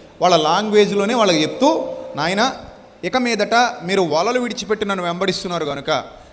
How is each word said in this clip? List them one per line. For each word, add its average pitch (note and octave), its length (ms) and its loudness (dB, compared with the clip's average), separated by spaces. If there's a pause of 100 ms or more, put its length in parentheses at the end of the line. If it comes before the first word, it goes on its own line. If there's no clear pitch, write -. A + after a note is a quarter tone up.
(200)
వాళ్ళ F3 160 6
లాంగ్వేజ్లోనే G3+ 760 2
వాళ్ళకి F#3+ 280 4
చెప్తూ, C4+ 520 0 (220)
"నాయన, F#3+ 380 0 (500)
ఇక F3+ 120 -2
మీదట A3+ 380 0 (280)
మీరు F#3+ 200 0
వలలు F3+ 380 0
విడిచిపెట్టి G#3+ 460 -4
నన్ను F#3+ 180 -4
వెంబడిస్తున్నారు F3 600 -4
కనుక C#3 400 -4 (280)